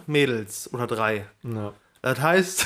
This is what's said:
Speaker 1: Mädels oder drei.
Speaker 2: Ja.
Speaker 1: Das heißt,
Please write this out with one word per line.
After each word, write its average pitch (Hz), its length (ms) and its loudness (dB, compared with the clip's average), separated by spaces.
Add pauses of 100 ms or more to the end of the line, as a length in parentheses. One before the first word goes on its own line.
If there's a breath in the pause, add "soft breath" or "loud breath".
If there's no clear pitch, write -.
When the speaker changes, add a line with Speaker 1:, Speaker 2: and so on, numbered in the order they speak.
Speaker 1:
Mädels 127 640 0
oder 120 140 -2
drei. 110 380 0 (180)
Speaker 2:
Ja. 107 300 -8 (280 soft breath)
Speaker 1:
Das 127 180 0
heißt, 180 460 2